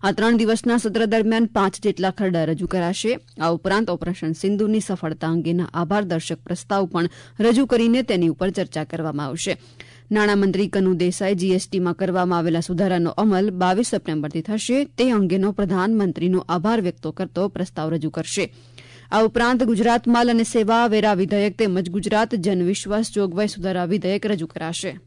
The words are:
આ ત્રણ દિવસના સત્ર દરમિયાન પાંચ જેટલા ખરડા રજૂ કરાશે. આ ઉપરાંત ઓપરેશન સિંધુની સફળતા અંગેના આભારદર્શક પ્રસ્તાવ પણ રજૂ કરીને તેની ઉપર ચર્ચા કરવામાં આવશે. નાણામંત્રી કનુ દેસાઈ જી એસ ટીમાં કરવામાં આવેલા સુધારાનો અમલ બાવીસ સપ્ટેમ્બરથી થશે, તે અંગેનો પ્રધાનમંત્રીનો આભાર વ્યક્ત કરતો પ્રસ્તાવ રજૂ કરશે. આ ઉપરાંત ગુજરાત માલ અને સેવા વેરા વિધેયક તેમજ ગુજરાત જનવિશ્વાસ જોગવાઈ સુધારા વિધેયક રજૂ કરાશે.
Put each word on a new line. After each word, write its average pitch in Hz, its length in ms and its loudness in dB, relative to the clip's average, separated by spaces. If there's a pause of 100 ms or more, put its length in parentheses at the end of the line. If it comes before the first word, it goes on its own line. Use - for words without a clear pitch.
આ 196 80 2
ત્રણ 226 260 4
દિવસના 226 400 2
સત્ર 226 280 0
દરમિયાન 226 400 2
પાંચ 196 380 0
જેટલા 190 280 0
ખરડા 180 320 0
રજૂ 160 240 -2
કરાશે. 190 520 -2 (220)
આ 160 80 0
ઉપરાંત 190 400 0
ઓપરેશન 170 420 -4
સિંધુની 208 480 0
સફળતા 160 480 -6
અંગેના 165 460 0
આભારદર્શક 170 680 -2
પ્રસ્તાવ 196 460 -4
પણ 175 240 -2 (300)
રજૂ 233 260 4
કરીને 233 360 2
તેની 185 260 0
ઉપર 170 220 0
ચર્ચા 170 340 -6
કરવામાં 147 420 -6
આવશે. 160 320 -6 (540)
નાણામંત્રી 208 560 2
કનુ 185 260 2
દેસાઈ 180 420 0
જી 185 140 0
એસ 185 220 2
ટીમાં 180 220 0
કરવામાં 180 460 0
આવેલા 165 200 0
સુધારાનો 175 500 0
અમલ 202 400 2
બાવીસ 185 380 0
સપ્ટેમ્બરથી 156 540 -4
થશે, 233 440 -2
તે 254 260 0
અંગેનો 196 400 2
પ્રધાનમંત્રીનો 185 1000 0
આભાર 202 320 0
વ્યક્ત 175 260 -4
કરતો 180 400 -4
પ્રસ્તાવ 170 420 -6
રજૂ 156 200 -2
કરશે. - 440 -6 (580)
આ 208 120 2
ઉપરાંત 233 400 2
ગુજરાત 233 440 2
માલ 240 220 4
અને 226 140 4
સેવા 226 440 2
વેરા 214 260 4
વિધેયક 196 440 0
તેમજ 185 320 0
ગુજરાત 214 460 0
જનવિશ્વાસ 196 760 -2
જોગવાઈ 202 360 -2
સુધારા 180 380 -4
વિધેયક 190 400 -2
રજૂ 196 200 -2
કરાશે. 165 600 -8